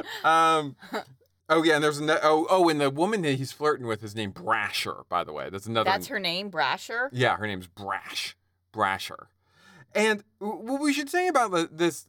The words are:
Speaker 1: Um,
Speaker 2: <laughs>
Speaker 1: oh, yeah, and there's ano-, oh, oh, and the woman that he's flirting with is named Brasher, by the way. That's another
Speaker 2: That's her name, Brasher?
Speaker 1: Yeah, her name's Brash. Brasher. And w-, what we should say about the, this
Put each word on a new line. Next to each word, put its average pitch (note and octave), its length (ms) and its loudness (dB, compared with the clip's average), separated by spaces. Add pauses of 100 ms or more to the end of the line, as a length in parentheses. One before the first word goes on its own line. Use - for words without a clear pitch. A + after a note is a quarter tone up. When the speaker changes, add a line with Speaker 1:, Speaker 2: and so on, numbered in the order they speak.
(240)
Speaker 1:
Um, D#3+ 520 4 (160)
Speaker 2:
<laughs> G#3 120 -6 (440)
Speaker 1:
oh, D#3+ 140 4
yeah, D#3 140 6
and D3+ 80 2
there's D3 160 0
ano-, D#3 220 2
oh, D#3 280 4
oh, F3+ 180 6
and D3+ 120 2
the C#3+ 100 4
woman F3+ 320 0
that C#3+ 120 0
he's C3 180 -6
flirting D3 340 -2
with A2 160 -2
is G#2 120 -12
named G#2 200 -6
Brasher, G2+ 760 -4
by E2+ 160 0
the D#2 80 -10
way. C#2+ 180 -8
That's G2 160 -10
another A2+ 240 0
Speaker 2:
That's F#3+ 180 -4
her C4+ 120 -8
name, F#3 300 -6
Brasher? F3+ 640 -4
Speaker 1:
Yeah, A#2+ 240 2
her G#2 100 -6
name's F#2 200 -6
Brash. - 680 -8 (360)
Brasher. G2 540 -2 (680)
And G#3 300 2 (160)
w-, G#3+ 180 -6 (140)
what C#4 80 -2
we D4 120 2
should C#4+ 160 -4
say F4+ 200 0
about A#3+ 240 2
the, E3 180 0
this E3 380 -2